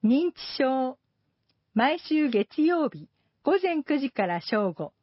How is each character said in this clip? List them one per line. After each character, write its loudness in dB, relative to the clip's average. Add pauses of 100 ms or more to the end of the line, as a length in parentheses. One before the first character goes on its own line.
認 2
知 -16 (220)
症、 -2 (760)
毎 2
週 0
月 0
曜 2
日、 -16 (320)
午 2
前 -2
九 -2
時 -2
か -2
ら -4
正 -2
午 -10